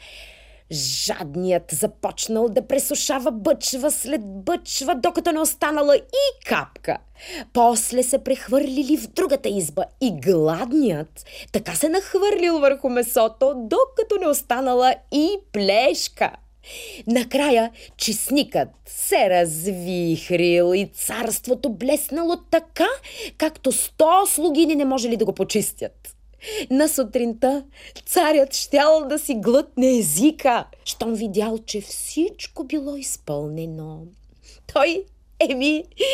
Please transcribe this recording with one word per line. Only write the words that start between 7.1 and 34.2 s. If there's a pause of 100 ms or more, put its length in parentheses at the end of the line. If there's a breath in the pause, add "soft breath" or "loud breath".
После
се
прехвърлили
в
другата
изба (160)
и
гладният (260 loud breath)
така
се
нахвърлил
върху
месото,
докато
не
останала (160)
и (220)
плешка. (760 loud breath)
Накрая (260 loud breath)
честникът (160)
се
развихрил
и
царството
блеснало (140)
така, (500 loud breath)
както
сто
слугини
не
можели
да
го
почистят. (560 loud breath)
На
сутринта (420 loud breath)
царят
щял
да
си
глътне
езика, (200)
щом
видял,
че
всичко
било
изпълнено. (760 soft breath)